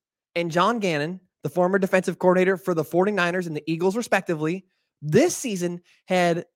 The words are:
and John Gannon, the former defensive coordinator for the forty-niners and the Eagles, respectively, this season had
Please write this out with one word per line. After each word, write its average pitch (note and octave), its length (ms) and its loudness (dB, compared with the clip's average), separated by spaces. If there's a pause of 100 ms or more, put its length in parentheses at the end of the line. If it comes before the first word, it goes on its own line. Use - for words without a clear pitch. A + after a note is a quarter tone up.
(340)
and E3+ 160 -2
John F#3+ 280 2
Gannon, E3+ 420 -2 (220)
the D#3 80 -6
former F#3 280 2
defensive F#3 400 0
coordinator F#3 380 4
for F3+ 160 -4
the D#3 100 0
forty-niners F3+ 640 0
and D#3+ 80 -8
the D3+ 160 -8
Eagles, F3 240 -2
respectively, F#3 720 -2 (380)
this G#3 340 2
season F3 460 -6 (240)
had F3 500 0